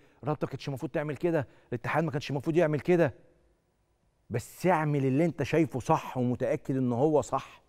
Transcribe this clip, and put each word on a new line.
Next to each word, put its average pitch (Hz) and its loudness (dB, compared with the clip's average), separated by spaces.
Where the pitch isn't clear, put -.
الرابطه 151 -4
ما 151 -4
كانتش - -10
المفروض 143 -8
تعمل 151 -4
كده، 165 0
الاتحاد 127 -2
ما 160 -2
كانش 127 -6
المفروض 147 -2
يعمل 151 4
كده. 165 4
بس - -4
اعمل 151 2
اللي 135 2
انت 156 -2
شايفه 151 0
صح - 0
ومتاكد 127 -2
ان 127 0
هو 143 4
صح. - -6